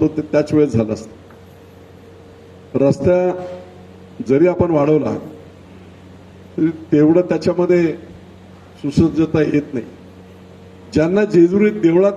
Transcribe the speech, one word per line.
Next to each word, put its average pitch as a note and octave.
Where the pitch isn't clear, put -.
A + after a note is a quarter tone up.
तर D#3
ते D3+
त्याच D3
वेळेस D3
झालं A2
असतं. -
रस्ता F3+
जरी D3
आपण F3
वाढवला C#3+
तरी D#3
तेवढं D#3+
त्याच्यामध्ये F3
सुसज्जता D#3
येत D3
नाही. A#2
ज्यांना F3
जेजुरीत F#3+
देवळात F#3